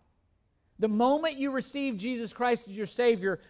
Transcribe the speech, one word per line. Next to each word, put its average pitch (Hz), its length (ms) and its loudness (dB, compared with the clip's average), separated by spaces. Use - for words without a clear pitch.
The 220 80 2
moment 269 520 2
you 277 120 0
receive 269 460 -4
Jesus 226 380 -6
Christ 240 340 0
as 196 80 -14
your 214 80 -6
Savior, 196 640 2